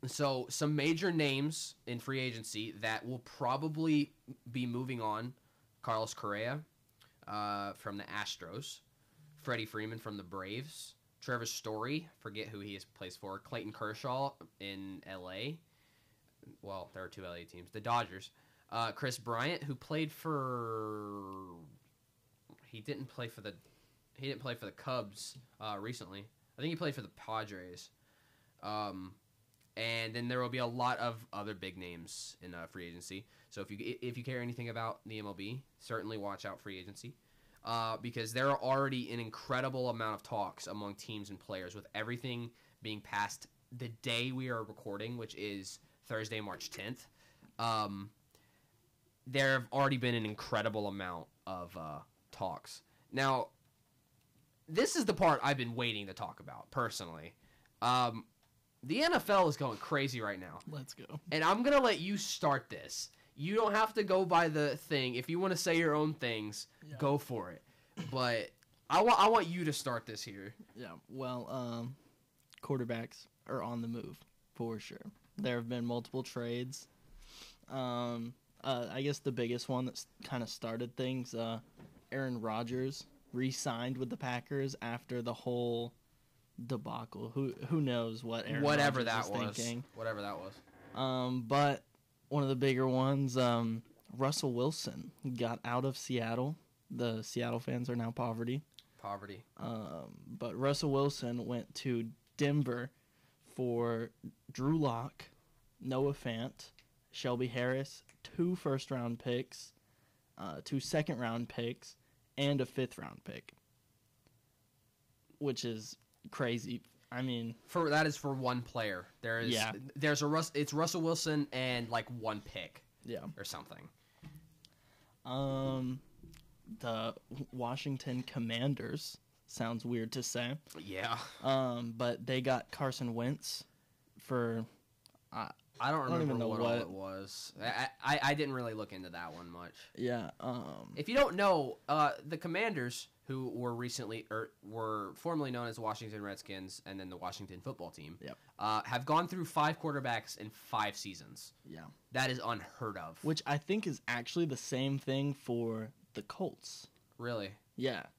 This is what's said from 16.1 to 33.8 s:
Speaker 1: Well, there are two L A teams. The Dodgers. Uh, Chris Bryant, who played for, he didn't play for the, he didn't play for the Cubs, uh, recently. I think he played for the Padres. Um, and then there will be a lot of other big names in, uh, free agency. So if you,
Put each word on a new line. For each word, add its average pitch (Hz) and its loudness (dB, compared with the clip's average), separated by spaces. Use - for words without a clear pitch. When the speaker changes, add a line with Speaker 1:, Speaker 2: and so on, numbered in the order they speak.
Speaker 1:
Well, 95 -8
there 95 -8
are 90 -8
two 95 -12
L 87 -8
A 87 -10
teams. 87 -16
The 107 -10
Dodgers. 107 0
Uh, 113 0
Chris 127 -4
Bryant, 120 -2
who 143 -4
played 156 -2
for, 107 -4
he 113 -14
didn't 135 -6
play 123 -8
for - -14
the, 101 -10
he 131 -10
didn't 131 -6
play 127 -4
for 117 -10
the 92 -8
Cubs, 113 -6
uh, 107 -4
recently. 104 -8
I 127 -6
think 160 -2
he 160 -2
played 160 -2
for 127 -8
the 98 -12
Padres. 101 -8
Um, 98 -4
and 113 -2
then 120 -2
there 127 0
will 123 0
be 127 -2
a 123 2
lot 123 2
of 117 0
other 104 -4
big 92 -8
names 87 -10
in, 90 -12
uh, 85 -8
free 87 -10
agency. 87 -12
So 101 -10
if 95 -8
you, 101 -8